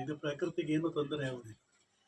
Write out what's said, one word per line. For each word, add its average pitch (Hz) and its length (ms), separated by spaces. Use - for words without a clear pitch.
ಇದು 147 120
ಪ್ರಕೃತಿಗೆ 156 560
ಏನೂ 160 160
ತೊಂದರೆ 147 380
ಆಗುದಿಲ್ಲ. 117 340